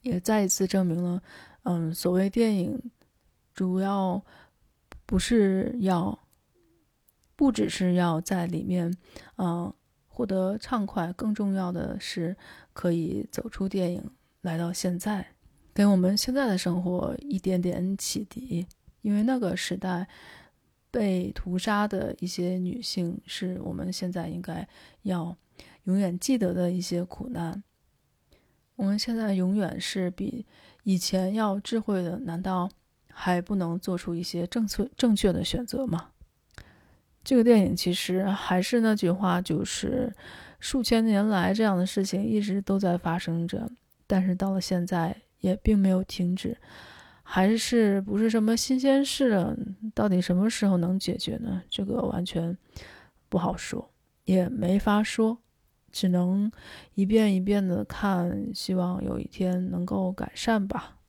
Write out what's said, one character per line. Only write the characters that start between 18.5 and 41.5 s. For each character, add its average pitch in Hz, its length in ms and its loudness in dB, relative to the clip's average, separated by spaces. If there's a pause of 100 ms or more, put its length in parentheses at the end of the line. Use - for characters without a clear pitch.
因 208 120 -2
为 208 120 2
那 262 120 2
个 185 200 -2
时 - 200 -4
代 185 300 -4 (840)
被 196 400 0
屠 180 260 -4
杀 208 300 0
的 - 320 -4
一 180 80 -6
些 180 300 -2
女 180 220 -4
性， 175 460 -4
是 185 340 -6
我 180 120 -8
们 185 200 -6
现 180 200 -6
在 170 160 -6
应 170 120 -8
该 170 280 -8 (340)
要 175 340 -4 (460)
永 185 160 0
远 185 180 0
记 262 220 0
得 180 160 0
的 175 160 0
一 180 100 -2
些 175 240 -2
苦 208 260 -12
难。 170 300 -6 (1160)
我 196 80 -4
们 202 140 2
现 226 180 -2
在 220 160 0
永 185 220 2
远 202 260 -2
是 180 300 -2
比 208 340 -6 (380)
以 190 160 2
前 185 340 0
要 208 260 0
智 220 220 -2
慧 196 220 0
的， 175 160 -4
难 185 240 -6
道 185 260 0 (420)
还 180 300 0
不 180 140 -4
能 175 260 0
做 185 160 -2
出 175 180 -4
一 170 80 -4
些 175 240 -4
正 220 220 -2
确， 208 180 -2 (120)
正 226 180 4
确 196 160 4
的 170 100 0
选 240 220 -4
择 262 220 -4
吗？ 170 240 -4 (1120)
这 269 100 2
个 240 80 8
电 233 180 10
影 180 140 4
其 175 160 0
实 185 340 0
还 190 360 0
是 233 220 2
那 220 120 4
句 190 160 2
话， 180 300 2
就 160 240 -2
是 - 500 -4 (460)
数 - 220 -2
千 226 240 2
年 208 200 4
来 190 280 2